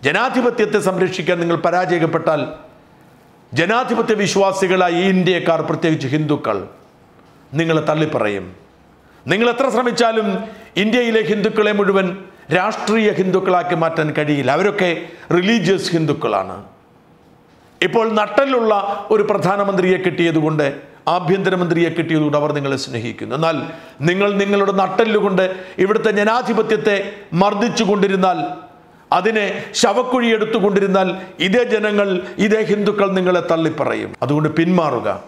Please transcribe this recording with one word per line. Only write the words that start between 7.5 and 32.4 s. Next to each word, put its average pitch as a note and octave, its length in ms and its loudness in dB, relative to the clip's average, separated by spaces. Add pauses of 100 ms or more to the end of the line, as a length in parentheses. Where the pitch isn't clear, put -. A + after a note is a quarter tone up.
നിങ്ങളെ D#3+ 320 0
തള്ളിപ്പറയും. A2 560 -2 (760)
നിങ്ങൾ G#3 280 2
എത്ര C4 220 0
ശ്രമിച്ചാലും A3+ 540 0 (560)
ഇന്ത്യയിലെ A3+ 460 2
ഹിന്ദുക്കളെ G#3 500 0
മുഴുവൻ F#3+ 280 2 (460)
രാഷ്ട്രീയ G#3+ 560 0
ഹിന്ദുക്കളാക്കി F3+ 640 0
മാറ്റാൻ D#3+ 420 0
കഴിയില്ല. C#3+ 340 0
അവരൊക്കെ F#3+ 380 2 (460)
religious F#3 560 2
ഹിന്ദുക്കളാണ്. A2+ 680 -2 (1200)
ഇപ്പോൾ G#3 240 2 (140)
നട്ടലുള്ള A#3 540 2 (380)
ഒരു G#3+ 120 4
പ്രധാനമന്ത്രിയെ F#3+ 760 2
കിട്ടിയതുകൊണ്ട്, D#3 680 0 (400)
ആഭ്യന്തരമന്ത്രിയെ E3+ 800 0
കിട്ടിയതുകൊണ്ട് D#3 480 0
അവർ D3 140 0
നിങ്ങളെ C#3 260 -2
സ്നേഹിക്കുന്നു. A#2 580 -8
എന്നാൽ D#3+ 220 0 (440)
നിങ്ങൾ F#3 320 2
നിങ്ങളുടെ G3 380 2
നട്ടലുകൊണ്ട് F#3+ 840 2 (220)
ഇവിടുത്തെ G#3+ 340 2
ജനാധിപത്യത്തെ G#3+ 840 0 (380)
മർദ്ദിച്ചു G#3 500 2
കൊണ്ടിരുന്നാൽ, F#3+ 560 2 (720)
അതിനെ F#3+ 520 0 (100)
ശവക്കുഴി A#3+ 640 2
എടുത്തുകൊണ്ടിരുന്നാൽ, G3 720 2 (300)
ഇതേ G3 240 2
ജനങ്ങൾ, G3+ 580 0 (160)
ഇതേ G#3+ 260 2